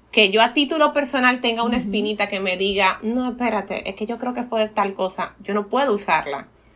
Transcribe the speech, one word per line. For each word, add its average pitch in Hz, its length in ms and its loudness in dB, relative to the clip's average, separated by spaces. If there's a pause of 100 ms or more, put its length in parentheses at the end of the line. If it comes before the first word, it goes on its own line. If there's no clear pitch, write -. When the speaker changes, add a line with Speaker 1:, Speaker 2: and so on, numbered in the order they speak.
(120)
Speaker 1:
Que 208 180 6
yo 214 120 4
a 233 120 4
título 294 400 2
personal 254 480 2
tenga 233 220 0
una 240 140 0
Speaker 2:
Ujú. - 80 -2
Speaker 1:
espinita 208 420 -2
que 202 120 -4
me 185 180 -2
diga, 196 440 2
"No, 247 300 -2
espérate, 214 580 -4
es 196 60 -8
que 214 100 -6
yo 233 140 -6
creo 247 140 -4
que 247 100 -4
fue 220 260 0
tal 196 240 -2
cosa", 185 460 -4
yo - 140 -6
no 202 140 0
puedo 254 280 2
usarla. 156 520 -2 (280)